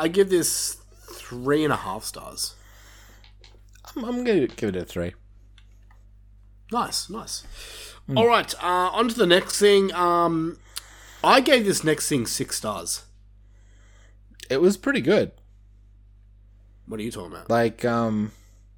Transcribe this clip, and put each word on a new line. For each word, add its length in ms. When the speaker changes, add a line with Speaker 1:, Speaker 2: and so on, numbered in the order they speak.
Speaker 1:
I 60
give 220
this 460
three 520
and 80
a 40
half 280
stars. 500
Speaker 2:
I'm, 80
I'm 200
gonna 220
give 220
it 80
a 80
three. 300
Speaker 1:
Nice, 400
nice. 340
Speaker 2:
Mm. 100
Speaker 1:
All 100
right, 240
uh, 300
on 160
to 80
the 100
next 320
thing. 340
Um, 680
I 160
gave 240
this 180
next 260
thing 180
six 300
stars. 480
Speaker 2:
It 120
was 160
pretty 240
good. 320
Speaker 1:
What 140
are 20
you 80
talking 220
about? 180
Speaker 2:
Like, 340
um, 460